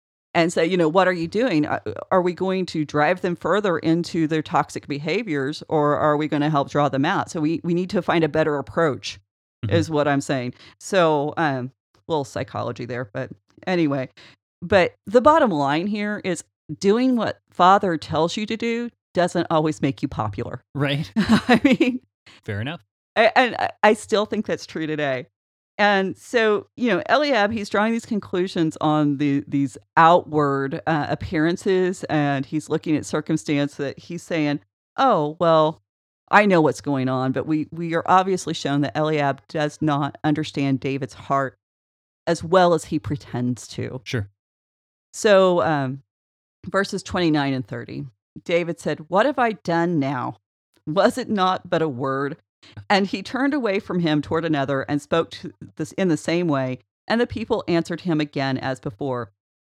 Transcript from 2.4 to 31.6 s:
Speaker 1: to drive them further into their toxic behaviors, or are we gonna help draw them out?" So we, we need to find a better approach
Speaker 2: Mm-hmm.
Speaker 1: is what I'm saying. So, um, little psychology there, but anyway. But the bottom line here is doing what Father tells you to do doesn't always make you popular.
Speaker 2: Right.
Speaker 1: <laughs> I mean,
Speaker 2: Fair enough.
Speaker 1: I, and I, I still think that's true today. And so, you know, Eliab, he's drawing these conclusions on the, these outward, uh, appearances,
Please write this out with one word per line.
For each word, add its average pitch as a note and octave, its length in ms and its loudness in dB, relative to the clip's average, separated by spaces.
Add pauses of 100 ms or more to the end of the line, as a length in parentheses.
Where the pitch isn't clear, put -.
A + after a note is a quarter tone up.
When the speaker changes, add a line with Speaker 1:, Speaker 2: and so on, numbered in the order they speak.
Speaker 1:
to D3+ 200 -4
drive D3+ 340 0
them F3 160 -2
further F#3 420 0
into E3 480 0
their D#3 160 0
toxic C#3+ 440 -2
behaviors, D3+ 800 -4
or D3 280 2
are D3+ 200 2
we D3+ 100 -2
gonna D3 240 0
help C#3 200 0
draw D3 180 2
them C3+ 160 0
out?" F3 260 0
So E3 120 -6
we, D#3+ 200 0
we F3 120 0
need F3+ 160 -2
to G3+ 120 0
find E3 220 2
a D3+ 60 0
better D3+ 260 0
approach C3+ 600 -2 (460)
Speaker 2:
Mm-hmm. G#2+ 100 -2
Speaker 1:
is D#3+ 160 0
what D3 160 2
I'm C#3 140 2
saying. B2+ 340 -4 (260)
So, D#3 560 2
um, C3+ 360 -2 (360)
little D3+ 160 0
psychology A#2 600 -6
there, A#2+ 280 -8
but C3 180 -8 (360)
anyway. D3 440 0 (520)
But F3+ 320 2 (120)
the A3+ 160 4
bottom D4+ 280 6
line D3 360 0
here G#3 380 -4
is F3+ 200 -4 (340)
doing A#3+ 380 2
what - 240 -2 (100)
Father F#3 460 4
tells D#3 400 -2
you G#3+ 100 -4
to A3+ 100 -4
do A#3 340 -4 (240)
doesn't F3 360 0
always D#3 300 0
make C3+ 220 -2
you - 60 -2
popular. A2+ 540 -6 (120)
Speaker 2:
Right. C#3+ 380 -2
Speaker 1:
<laughs> - 40 -2
I A3+ 480 4
mean, B3+ 360 2 (440)
Speaker 2:
Fair G#2 160 -6
enough. D3+ 240 -10 (320)
Speaker 1:
I, A3+ 180 6
and B3 220 4
I, - 140 -2 (120)
I G#3+ 120 8
still G#3+ 320 -2
think G#3+ 200 -4
that's E3 200 -4
true D#3+ 200 -6
today. D3 400 -4 (520)
And G3 380 2
so, A3 600 0
you A#3+ 140 -2
know, F#3 180 0
Eliab, B3 440 2
he's G#3 180 -6
drawing A3 220 0
these A3+ 140 -6
conclusions F#3 760 -2
on D3+ 380 2
the, C#3+ 300 0
these C#3 280 -2 (200)
outward, D3+ 920 4
uh, D3+ 220 0
appearances, F3+ 960 0